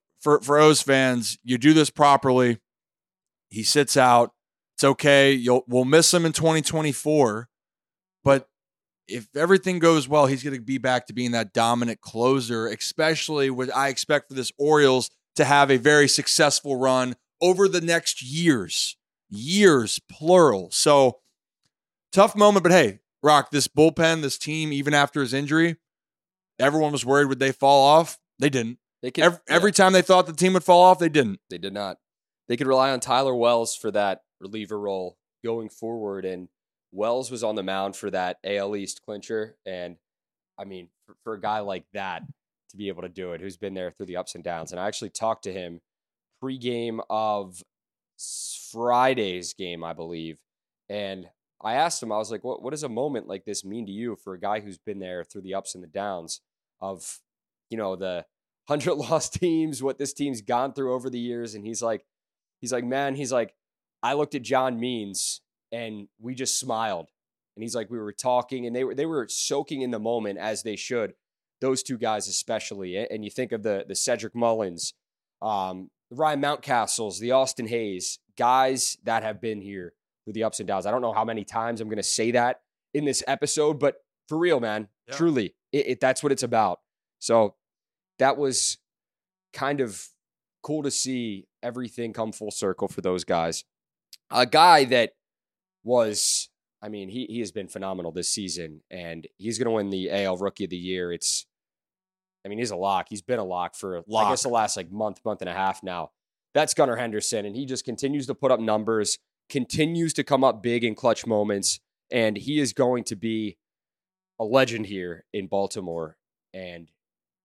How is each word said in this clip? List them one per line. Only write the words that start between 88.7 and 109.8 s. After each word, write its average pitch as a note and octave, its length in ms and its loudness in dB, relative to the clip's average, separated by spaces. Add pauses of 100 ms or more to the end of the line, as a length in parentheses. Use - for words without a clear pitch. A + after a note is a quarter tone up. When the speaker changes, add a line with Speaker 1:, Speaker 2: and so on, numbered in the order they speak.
Speaker 2:
kind C#3 300 -2
of G#2 200 -6 (600)
cool D3+ 200 -6
to C#3+ 80 -4
see A#2+ 560 -6 (160)
everything A#2+ 520 -10
come A2 180 -6
full G#2 180 -10
circle G2 380 -4
for - 140 -10
those F#2 220 -2
guys. E2+ 400 -4 (640)
A B2+ 160 2
guy D#3 400 8
that A#2+ 260 4 (720)
was, A2+ 640 0 (340)
I G#2+ 60 -14
mean, G2+ 200 -12
he, A#2+ 180 -10
he A#2 140 -10
has G2+ 120 -8
been G2 160 -12
phenomenal F#2 440 -10
this E2+ 160 -6
season, E2+ 520 -8 (100)
and E2+ 360 -14 (100)
he's G#2 220 -8
gonna A#2 140 -2
win G2+ 180 -2
the F#2+ 180 -6
A G2 160 -2
L F#2 120 -2
Rookie G2 280 -6
of F2 60 -10
the F2+ 60 -10
Year. F2+ 360 -6
It's, - 340 -6 (960)
I G2 40 -14
mean, G#2 100 -10
he's A#2 120 -4
a G2 60 -8
lock. F#2 320 -2
He's - 140 -14
been B2 160 -4
a G#2 60 -6
lock F2 300 -8
for, F#2 240 -10
I E2 80 -12
Speaker 1:
Lock. G#2+ 260 2
Speaker 2:
guess, - 100 -2
the C#3 60 -4
last, A2+ 280 0
like, F2 140 -10
month, G#2 340 -6
month G#2+ 180 -6
and F2+ 80 -8
a E2+ 40 -8
half F#2+ 280 -4
now. F2 280 -8 (440)
That's D3 200 2
Gunnar B2+ 220 2
Henderson, A2 500 -4
and G2+ 100 -10
he C3+ 100 -8
just B2+ 180 -8
continues C3+ 420 -6
to B2+ 80 -6
put C3 180 0
up A2+ 80 2
numbers, G#2+ 580 -2 (300)
continues D#3+ 640 -2